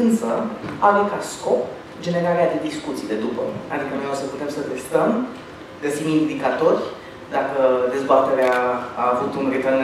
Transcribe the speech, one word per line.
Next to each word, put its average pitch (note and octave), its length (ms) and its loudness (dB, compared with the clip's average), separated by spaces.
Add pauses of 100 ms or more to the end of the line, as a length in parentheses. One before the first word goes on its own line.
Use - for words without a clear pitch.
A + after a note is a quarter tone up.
însă A2+ 300 4 (560)
are G3+ 160 6 (100)
ca - 60 -4 (140)
scop - 300 0 (440)
generarea F3 460 2
de - 60 -2 (100)
discuții - 440 -6
de - 120 -2
după. - 200 -2 (300)
Adică C3+ 220 -4
noi C#3 180 -4
o - 60 -4
să C3 120 -4
putem D3 240 -6
să D3+ 40 -4 (100)
testăm, D#3 400 0 (760)
găsim D3 220 -2 (160)
indicatori, C3+ 600 2 (540)
dacă C#3 240 0 (340)
dezbaterea C3 600 4 (440)
a A#2+ 40 2 (100)
avut - 260 -2
un C3+ 140 0
return C3+ 280 2